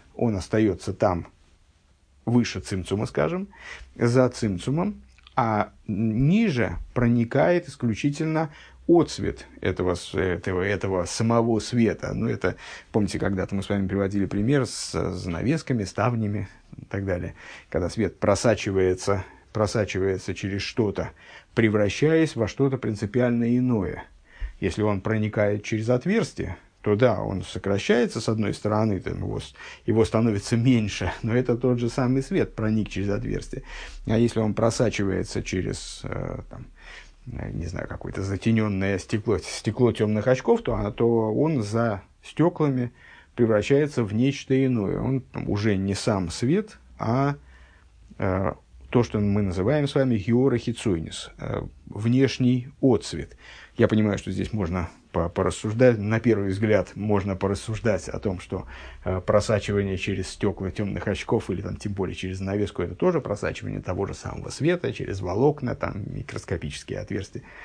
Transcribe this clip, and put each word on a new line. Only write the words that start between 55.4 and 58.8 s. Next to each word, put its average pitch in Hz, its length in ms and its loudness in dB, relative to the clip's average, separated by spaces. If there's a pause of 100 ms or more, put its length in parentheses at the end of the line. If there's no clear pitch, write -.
на 107 220 0
первый 101 280 2
взгляд 101 460 2
можно 98 420 0
порассуждать 101 720 -2
о - 100 -6
том, 92 220 -4
что, - 260 -8 (380)